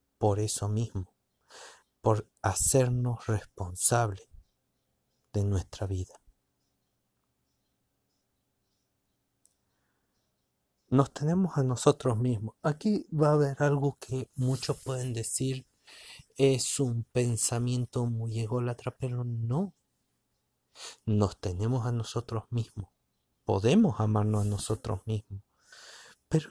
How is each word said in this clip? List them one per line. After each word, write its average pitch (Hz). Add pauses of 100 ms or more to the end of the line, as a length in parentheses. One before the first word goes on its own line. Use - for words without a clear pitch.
(180)
por 104
eso 104
mismo, 104 (880)
por 107 (140)
hacernos 123
responsables 101 (1040)
de 101
nuestra 101
vida. 92 (4000)
Nos 135
tenemos 170
a 139
nosotros 127
mismos. 113
Aquí 160
va 151
a 151
haber 143
algo 143
que -
muchos 131
pueden 127
decir, 131 (680)
es 135
un 120
pensamiento 120
muy 113
ególatra, 123
pero 123
no. 120 (1300)
Nos 104
tenemos 110
a 123
nosotros 113
mismos. 113 (540)
Podemos 120
amarnos 107
a 104
nosotros 101
mismos, 101 (840)
pero 156